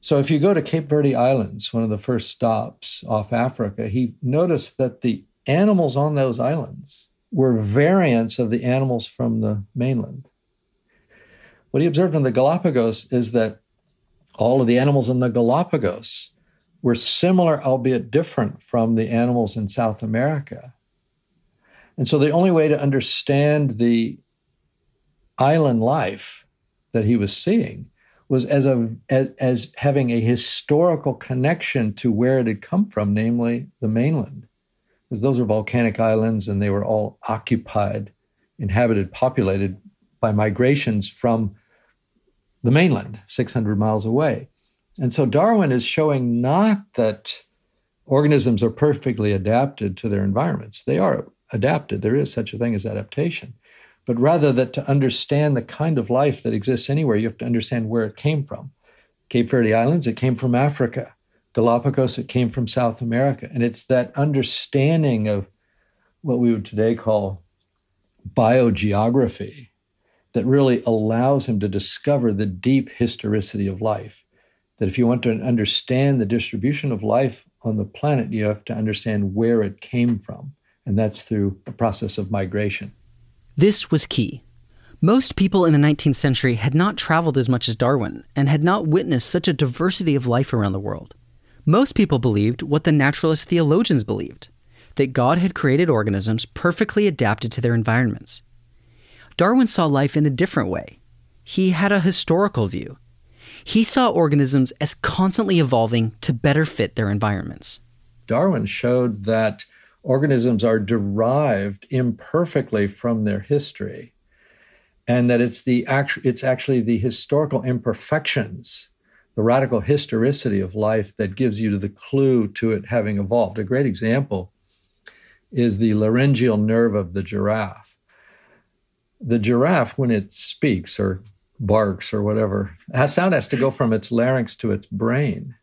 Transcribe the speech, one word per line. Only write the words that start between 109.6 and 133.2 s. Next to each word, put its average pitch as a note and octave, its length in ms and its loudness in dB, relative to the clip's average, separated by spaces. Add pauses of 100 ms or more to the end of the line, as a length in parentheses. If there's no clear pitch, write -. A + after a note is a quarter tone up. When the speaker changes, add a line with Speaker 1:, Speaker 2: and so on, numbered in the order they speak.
Speaker 1:
organisms B2+ 640 2
are A2 140 4
derived G#2+ 1120 0
imperfectly B2+ 960 -2
from A2 380 -2
their G2+ 160 -2
history, - 720 -6 (920)
and B2 220 2
that A#2+ 120 4
it's A#2+ 220 -2
the B2 240 0
actu-, C#3 380 -2
it's B2 180 0
actually C3 380 0
the A2+ 180 0
historical C#3 640 -2
imperfections A#2+ 1300 -4 (500)
the A2 60 0
radical A#2+ 340 2
historicity A#2+ 800 0
of F#2 160 -6
life G#2+ 420 -2
that G2 200 -4
gives A2+ 240 -2
you G#2 180 0
the G2 100 -4
clue C3 600 0
to A2 240 -2
it G2+ 140 -4
having G#2+ 340 -2
evolved. G2+ 360 0
A A2 60 -6
great B2+ 240 0
example A2+ 640 -2 (1000)
is A#2 260 0
the A2 160 2
laryngeal A#2 640 2
nerve A2 400 2
of F2+ 160 -4
the F#2+ 100 -4
giraffe. G2+ 720 -4 (1300)
The A#2+ 180 0
giraffe, B2 580 2
when B2+ 140 0
it G2+ 220 -2
speaks - 640 -4
or F#2+ 240 -2 (380)
barks G#2 520 0
or G#2 80 -2
whatever, G#2 520 -2 (200)
has, C#3 220 0
sound F3+ 180 2